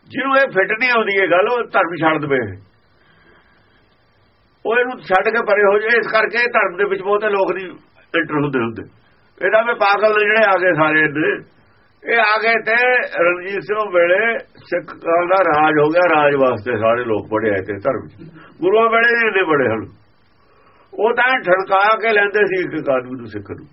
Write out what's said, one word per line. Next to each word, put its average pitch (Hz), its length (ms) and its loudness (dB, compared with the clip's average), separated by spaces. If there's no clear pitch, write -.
ਜਿਹਨੂੰ 269 280 -2
ਇਹ 269 180 2
ਫਿੱਟ 190 240 0
ਨਹੀਂ 254 160 0
ਆਉਂਦੀ 202 180 0
ਇਹ 170 80 0
ਗੱਲ, 185 220 4
ਉਹ 240 100 -2
ਧਰਮ 175 280 0
ਛੱਡ 156 240 0
ਦੇਵੇ, 135 140 0
ਉਹ 440 120 0
ਇਹਨੂੰ 381 240 -2
ਛੱਡ 190 320 2
ਕੇ 233 160 0
ਪਰੇ 208 160 4
ਹੋ 196 140 4
ਜਾਏ। 226 200 2
ਇਸ - 140 -4
ਕਰਕੇ 220 260 0
ਧਰਮ 196 220 2
ਦੇ 202 120 0
ਵਿੱਚ 190 120 -4
ਬਹੁਤੇ 208 280 -2
ਲੋਕ 190 260 0
ਨਹੀਂ 185 120 -10
ਐਂਟਰ 156 180 -4
ਹੁੰਦੇ 143 240 -2
ਹੁੰਦੇ। 113 240 -6
ਇਹਦਾ 208 260 2
ਵੀ 247 120 -2
ਪਾਗਲ 202 360 2
ਨੇ 208 100 2
ਜਿਹੜੇ 214 220 2
ਆ 190 140 2
ਗਏ 180 180 2
ਸਾਰੇ 156 240 2
ਇਹਦੇ, 147 260 -2
ਇਹ 233 160 0
ਆ 214 240 2
ਗਏ 226 220 2
ਤੇ 220 100 0
ਰਣਜੀਤ 180 460 -2
ਸਿੰਘ 214 240 -2
ਵੇਲੇ 175 260 4
ਸਿੱਖਾਂ 170 500 -2
ਦਾ 190 160 4
ਰਾਜ 156 320 2
ਹੋ 147 140 4
ਗਿਆ, 175 100 4
ਰਾਜ 143 280 4
ਵਾਸਤੇ 117 400 -2
ਸਾਰੇ 117 280 2
ਲੋਕ 104 200 -2
ਬੜੇ 110 220 0
ਆਏ 95 160 -4
ਤੇ 98 180 -8
ਧਰਮ 120 200 -4
'ਚ। - 220 -20
ਗੁਰੂਆਂ 220 340 4
ਵੇਲੇ 233 200 2
ਵੀ 220 140 0
ਇੰਨੇ 190 140 0
ਬੜੇ 135 180 0
ਹਨ। 107 160 -6
ਉਹ 220 220 0
ਤਾਂ 247 160 2
ਠਣਕਾ 185 340 2
ਕੇ 226 100 0
ਲੈਂਦੇ 202 380 2
ਸੀ 185 120 -4
ਇੱਕ 147 160 -8
ਇੱਕ 135 160 -6
ਆਦਮੀ 127 220 -6
ਨੂੰ, 117 160 -14
ਸਿੱਖ 104 180 -12
ਨੂੰ। - 220 -14